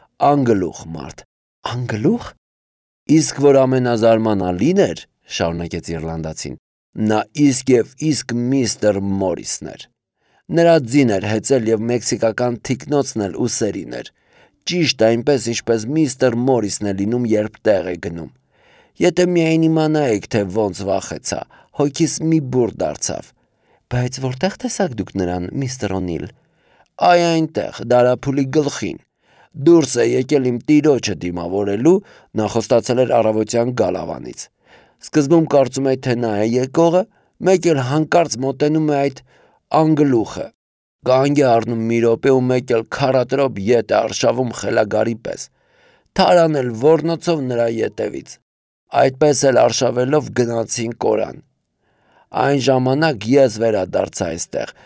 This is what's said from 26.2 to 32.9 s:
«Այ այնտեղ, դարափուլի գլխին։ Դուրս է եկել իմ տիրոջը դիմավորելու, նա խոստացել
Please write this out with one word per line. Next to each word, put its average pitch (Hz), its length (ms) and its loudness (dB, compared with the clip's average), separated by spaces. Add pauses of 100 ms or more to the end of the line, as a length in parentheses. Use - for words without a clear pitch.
«Այ 175 220 6
այնտեղ, 160 600 -2
դարափուլի 123 640 2
գլխին։ 139 520 -2 (560)
Դուրս 156 380 4
է 117 140 2
եկել 131 380 0
իմ 123 140 0
տիրոջը 143 560 2
դիմավորելու, 101 800 0 (380)
նա 107 120 0
խոստացել 117 540 0